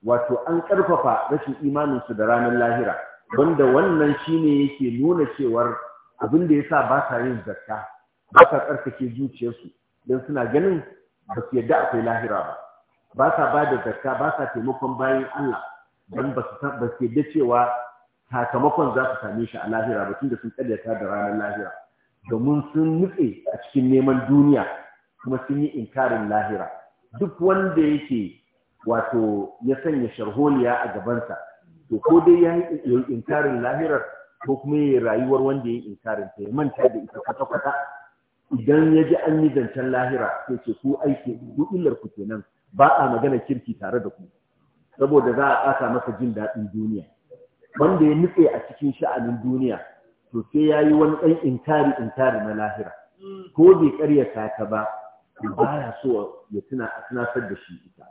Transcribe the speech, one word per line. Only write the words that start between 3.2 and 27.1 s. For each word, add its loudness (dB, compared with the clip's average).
wanda 4
wannan 4
shi 0
ne 4
yake -2
nuna 2
cewar 0
abin 2
da 6
ya 2
sa 2
ba 2
sa -4
yin -4
zakka, -10
ba 10
sa 0
tsarkake -6
zuciyarsu, -8
don 0
suna -2
ganin 2
ba -8
su -2
yadda 2
akwai -2
lahira -2
ba. -8
Ba 2
sa 0
ba 2
da -2
zakka, -6
ba -2
sa -4
taimakon -6
bayan -2
Allah, -4
don -6
ba -4
su, -10
ba -6
su -4
yadda 0
cewa 2
sakamakon 0
za 0
su -6
same -6
shi -14
a -10
lahira -4
ba, -8
tunda -4
sun -12
ƙaryata -6
da -6
ranar -4
lahira. -8
Domin 0
sun 0
nutse -2
a -8
cikin 0
neman 4
duniya, 6
kuma -4
sun -2
yi -2
inkarin -2
lahira. -2